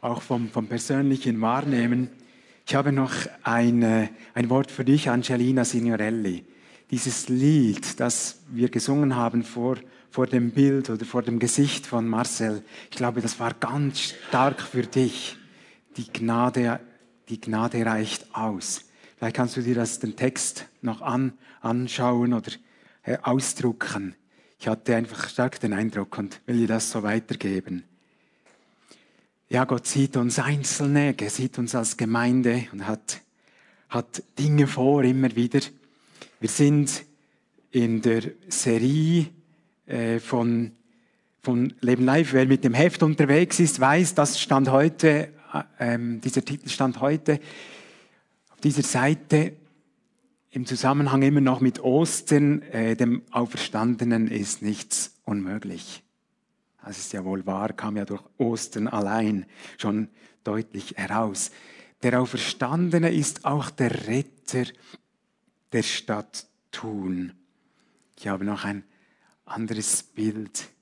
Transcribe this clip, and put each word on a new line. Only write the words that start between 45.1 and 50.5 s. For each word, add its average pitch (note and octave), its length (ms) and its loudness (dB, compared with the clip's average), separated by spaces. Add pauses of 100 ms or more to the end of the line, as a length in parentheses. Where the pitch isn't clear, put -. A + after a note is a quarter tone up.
äh, D3 100 -4 (160)
ähm, A#2+ 420 -2
dieser B2+ 240 -2
Titel C#3+ 240 -8
stand C3 320 -2
heute D3+ 380 0 (1120)
auf - 100 -20
dieser C#3+ 220 2
Seite D3+ 720 2 (960)